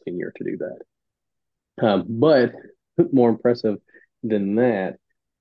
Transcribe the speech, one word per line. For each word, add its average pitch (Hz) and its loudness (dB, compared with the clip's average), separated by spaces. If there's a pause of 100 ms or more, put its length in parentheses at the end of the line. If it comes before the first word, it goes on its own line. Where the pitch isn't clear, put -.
senior 87 -10
to - -12
do - -8
that. - -14
Um, 95 0
but 123 2 (600)
more 123 6
impressive 113 0 (440)
than 104 -2
that, 107 0 (440)